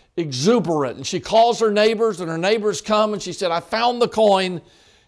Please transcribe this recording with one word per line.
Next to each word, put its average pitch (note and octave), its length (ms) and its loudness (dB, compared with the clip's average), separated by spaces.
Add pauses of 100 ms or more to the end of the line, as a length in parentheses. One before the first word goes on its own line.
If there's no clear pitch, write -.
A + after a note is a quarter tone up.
(160)
exuberant. D#3 800 0
And C3 80 -12
she F3+ 120 -4
calls A3+ 420 2
her A3+ 100 2
neighbors, G#3+ 500 2
and E3+ 80 -6
her D#3+ 100 -6
neighbors G3+ 420 0
come, G#3+ 340 0
and G3 80 -8
she F3+ 100 -10
said, F3 180 -4
"I E3 100 -2
found A#3+ 420 -2
the A3+ 60 4
coin," F#3+ 520 2 (480)